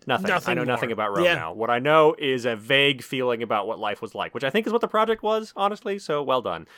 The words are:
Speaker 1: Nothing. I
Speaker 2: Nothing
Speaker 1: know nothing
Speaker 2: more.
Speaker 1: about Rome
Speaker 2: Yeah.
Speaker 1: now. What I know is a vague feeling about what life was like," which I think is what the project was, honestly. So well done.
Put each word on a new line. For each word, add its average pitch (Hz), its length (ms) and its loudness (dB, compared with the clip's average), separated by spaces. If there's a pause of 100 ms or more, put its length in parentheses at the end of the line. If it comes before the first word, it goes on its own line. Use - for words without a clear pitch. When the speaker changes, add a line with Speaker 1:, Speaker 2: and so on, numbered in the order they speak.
Speaker 1:
Nothing. 117 200 0
I 185 80 2
Speaker 2:
Nothing 123 220 0
Speaker 1:
know 123 80 0
nothing 123 260 -2
Speaker 2:
more. 113 40 -4
Speaker 1:
about 104 220 -2
Rome 175 80 2
Speaker 2:
Yeah. 175 100 4
Speaker 1:
now. 80 200 -6
What 110 160 -2
I 120 80 2
know 156 400 6
is 131 280 0
a 117 100 -2
vague 135 460 2
feeling 123 400 -2
about 107 240 -2
what 104 120 -6
life 104 240 -4
was 107 120 -12
like," 92 200 -6
which 117 100 -6
I 135 60 0
think 214 160 0
is 208 60 -4
what 226 100 2
the 214 60 -2
project 220 340 0
was, 220 340 -2
honestly. 202 420 -2
So 147 240 -4
well 131 200 2
done. 82 240 -6 (120)